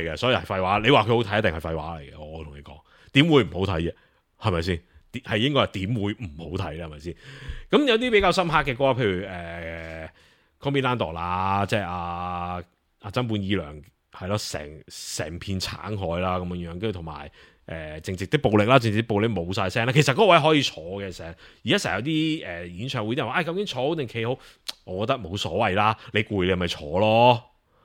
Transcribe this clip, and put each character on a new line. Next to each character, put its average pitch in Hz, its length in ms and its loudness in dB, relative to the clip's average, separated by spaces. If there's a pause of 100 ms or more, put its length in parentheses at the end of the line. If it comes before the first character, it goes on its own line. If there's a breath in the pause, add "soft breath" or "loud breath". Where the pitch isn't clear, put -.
(120)
嘅， 78 40 -6
所 123 140 0
以 120 40 4
係 90 100 -2
廢 95 180 -2
話。 98 160 2
你 113 120 4
話 123 120 6
佢 104 40 0
好 117 160 4
睇， 104 160 0
一 110 40 2
定 98 100 4
係 80 80 -4
廢 82 160 -4
話 80 220 -8
嚟 71 140 -16
嘅。 78 80 -18
我 78 240 -12
同 71 120 -16
你 73 60 -16
講， - 160 -20 (340 soft breath)
點 139 160 8
會 139 160 6
唔 76 80 -4
好 92 220 0
睇 82 80 0
啫？ 80 120 -2 (440 soft breath)
係 110 120 0
咪 85 120 0
先？ 87 200 -2 (300 soft breath)
係 - 260 -4
應 139 160 0
該 127 80 4
係 92 60 4
點 98 260 -4
會 107 60 -2 (120)
唔 104 160 -10 (100)
好 85 60 -12 (240)
睇 76 80 -10
呢？ 85 100 -10
係 - 40 -12
咪 78 80 -16
先？ 82 160 -10 (560 loud breath)
噉 285 160 4
有 226 120 4
啲 247 120 -2
比 208 100 6
較 185 120 4
深 180 160 0
刻 156 100 0
嘅 139 180 -2
歌， 139 140 0
譬 123 140 0
如， 95 220 0
呃， 85 840 -10 (500 soft breath)
Komi 139 220 0
Lando 113 300 0
啦， 92 520 0
即 110 120 0
係 101 80 0
阿， 87 760 -6 (380)
阿 104 100 -12
真 123 160 -2
本 107 160 -2
伊 98 120 0
良， 76 260 -4 (320)
係 92 140 -10
咯， 101 100 0
成， 76 520 -8
成 - 500 -8
片 95 200 -4
橙 90 380 -6
海 87 240 -2
啦， 92 180 0
噉 90 100 -4
樣 87 220 -6
樣， 87 80 -10
跟 - 20 -8
住 110 120 -2
同 87 120 -8
埋 73 260 -12 (360 soft breath)
誒， 78 340 -10
正 95 160 -6
直 95 100 -6
的 151 120 0
暴 107 180 4
力 104 80 6
啦， 127 140 6
正 113 140 4
直 104 80 2
的 - 20 -2
暴 104 180 0
力 113 60 2
冇 92 260 -2
晒 98 180 0
聲 117 160 -2
啦。 131 60 0
其 147 100 4
實 135 100 2
嗰 202 140 4
位 170 140 10
可 156 140 6
以 139 80 4
坐 80 200 -4 (200)
嘅， 95 120 -8
成 85 120 -12
日， 82 80 -12 (300 loud breath)
而 113 60 -2
家 196 80 4
成 104 140 -2
日 95 40 0
有 110 60 -4
啲， 156 440 -2
誒， 87 200 -10
演 90 220 -10
唱 113 180 -4
會 117 80 -2
啲 147 40 -2
人 123 80 -4
話， 123 80 -6
「唉， 170 100 0
究 165 100 -4
竟 202 120 -4
坐 127 220 -2
好 170 60 0
定 143 120 -4
企 113 200 -6
好？」 131 120 -2 (460 loud breath)
我 98 220 -4
覺 127 60 0
得 135 60 0
冇 92 180 -8
所 - 160 -4
謂 104 220 2
啦， 107 220 4 (160 loud breath)
你 104 100 2
攰 95 240 0
你 92 80 4
咪 90 120 0
坐 78 340 -2
咯， 117 420 6 (420 soft breath)